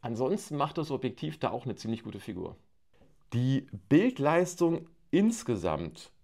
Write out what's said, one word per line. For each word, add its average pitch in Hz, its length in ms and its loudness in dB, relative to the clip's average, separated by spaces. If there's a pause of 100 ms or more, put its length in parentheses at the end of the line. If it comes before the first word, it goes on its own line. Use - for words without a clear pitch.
Ansonsten 131 560 -2
macht 151 220 -2
das 151 100 -4
Objektiv 135 500 -4
da - 120 -2
auch 123 140 -6
eine 113 100 -4
ziemlich 113 280 -6
gute 107 160 -10
Figur. 90 360 -8 (760)
Die 127 340 0 (220)
Bildleistung 170 960 4 (240)
insgesamt 92 1000 0 (120)